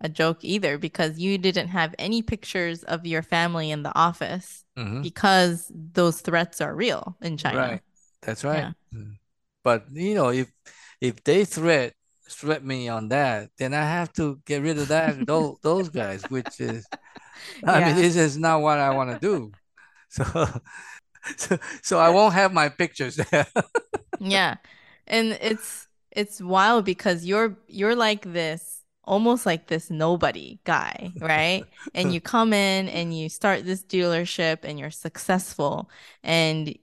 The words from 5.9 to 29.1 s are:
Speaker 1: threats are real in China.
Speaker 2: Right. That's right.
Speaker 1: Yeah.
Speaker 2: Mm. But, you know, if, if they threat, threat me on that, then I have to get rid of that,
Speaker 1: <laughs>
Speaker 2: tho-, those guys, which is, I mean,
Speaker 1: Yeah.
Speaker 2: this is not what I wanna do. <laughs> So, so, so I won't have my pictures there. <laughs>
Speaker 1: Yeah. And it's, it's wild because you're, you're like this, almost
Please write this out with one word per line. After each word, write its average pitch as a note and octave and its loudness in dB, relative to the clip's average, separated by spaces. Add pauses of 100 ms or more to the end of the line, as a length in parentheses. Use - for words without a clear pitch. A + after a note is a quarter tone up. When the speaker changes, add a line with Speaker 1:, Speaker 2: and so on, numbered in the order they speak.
Speaker 1:
threats E3+ -2
are D3 -4
real F#3 -2
in D#3+ -6
China. C#3 -2
Speaker 2:
Right. B2+ -2 (400)
That's - -8
right. D3+ 0
Speaker 1:
Yeah. D#3+ -6 (220)
Speaker 2:
Mm. G#2 -14 (480)
But, A#2 2
you F3+ -4
know, D3+ 2
if, B2+ -2 (480)
if B2+ -4
they F#3 4
threat, D#3 0 (340)
threat D3 -4
me B2+ -6
on A2 -6
that, A#2+ 0
then C3 -4
I D3+ 0
have E3 -2
to C#3+ -2
get D3 -4
rid D3+ -2
of C#3+ -4
that, D#3 2
Speaker 1:
<laughs> B2+ -4
Speaker 2:
tho-, D#3 0
those F3 2
guys, G2 -6
which C3 -6
is, A2+ -6 (800)
I E3+ 6
mean, E3 4
Speaker 1:
Yeah. F3+ 6
Speaker 2:
this E3+ 6
is D3+ 4
not D#3+ 4
what D3+ 4
I C#3 2
wanna C3 -2
do. C#3+ -2
<laughs> - -20 (480)
So, - -2 (1120)
so, - -2 (240)
so F3+ 0
I E3 8
won't G3 8
have F#3+ 4
my D3+ 4
pictures C#3 -4
there. D3+ 2 (380)
<laughs> - -10
Speaker 1:
Yeah. F#3+ 0 (500)
And A3+ 0
it's, - -6 (220)
it's G3+ -6
wild F#3+ 4
because F3 -2
you're, G#3 0 (100)
you're G#3 0
like G#3+ 0
this, E3+ -6 (220)
almost A#3 2